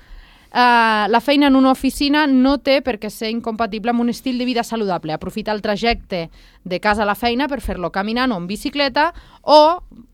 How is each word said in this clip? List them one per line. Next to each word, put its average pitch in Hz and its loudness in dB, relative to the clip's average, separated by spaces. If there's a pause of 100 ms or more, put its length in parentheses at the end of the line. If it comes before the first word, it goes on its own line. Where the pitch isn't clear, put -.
(500)
Eh, 233 2
la 233 2
feina 285 2
en 269 4
una 262 4
oficina 285 0
no 269 4
té 277 2
per 233 -6
què 214 -8
ser 220 -6
incompatible 226 -4
amb 240 0
un 240 0
estil 247 -4
de 247 -2
vida 233 -2
saludable. 185 -4
Aprofitar 208 -6
el 214 -6
trajecte 202 -4 (340)
de 180 -6
casa 214 0
a - 0
la 202 0
feina 240 -2
per 269 -6
fer-lo 175 -6
caminant 226 -2
o 202 -2
en 175 -8
bicicleta 277 -2 (300)
o 302 6 (300)